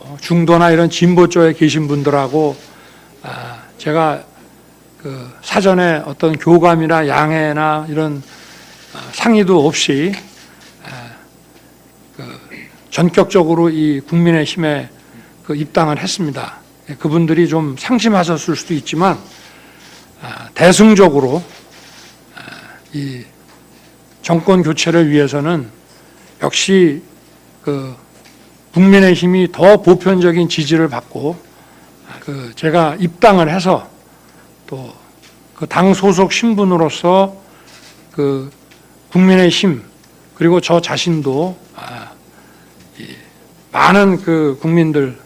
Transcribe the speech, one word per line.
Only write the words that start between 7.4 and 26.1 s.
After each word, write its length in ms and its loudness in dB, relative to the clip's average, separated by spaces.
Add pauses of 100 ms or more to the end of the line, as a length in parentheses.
이런, 320 -4 (720)
아, 60 -16 (120)
상의도 540 2
없이, 480 -2 (680)
아, 280 -20 (1080)
그 80 -20 (640)
전격적으로 800 0
이 320 -2
국민의힘에 880 -2 (560)
그 100 -8
입당을 440 -2
했습니다. 560 -8 (340)
예, 60 -14
그분들이 540 0
좀 300 -4
상심하셨을 800 -2
수도 160 -10
있지만, 460 -2 (1040)
아, 320 -18
대승적으로, 880 4 (920)
아, 40 -20 (540)
이 300 -10 (960)
정권 400 2
교체를 480 0
위해서는 580 -2 (760)